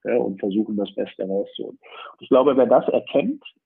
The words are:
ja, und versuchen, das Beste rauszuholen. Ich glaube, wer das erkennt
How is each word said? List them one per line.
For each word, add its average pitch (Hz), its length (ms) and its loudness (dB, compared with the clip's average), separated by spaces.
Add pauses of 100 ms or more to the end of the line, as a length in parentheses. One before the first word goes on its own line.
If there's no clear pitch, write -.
ja, 113 120 0
und 101 240 -2
versuchen, 107 340 -2
das 101 200 -4
Beste 104 320 -8
rauszuholen. - 520 -6 (420)
Ich - 100 -10
glaube, 135 260 6
wer 127 80 4
das 123 240 4
erkennt 165 560 -2 (200)